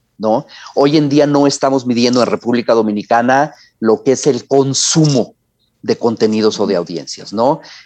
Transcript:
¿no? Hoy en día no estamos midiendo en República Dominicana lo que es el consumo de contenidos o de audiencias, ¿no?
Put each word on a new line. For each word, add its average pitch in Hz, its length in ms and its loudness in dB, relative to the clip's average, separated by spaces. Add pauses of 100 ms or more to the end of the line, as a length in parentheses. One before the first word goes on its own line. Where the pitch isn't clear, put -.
(180)
¿no? 110 280 -2 (280)
Hoy 143 220 2
en 151 120 2
día 143 200 2
no 143 180 2
estamos 135 400 -2
midiendo 123 360 0
en 113 60 0
República 117 460 -2
Dominicana 117 800 0 (240)
lo 110 240 0
que 131 100 2
es - 140 -2
el 123 220 -2
consumo 135 840 0 (480)
de 113 140 -2
contenidos 107 600 0
o 104 80 -2
de 98 80 0
audiencias, 85 580 -8
¿no? 131 280 0 (260)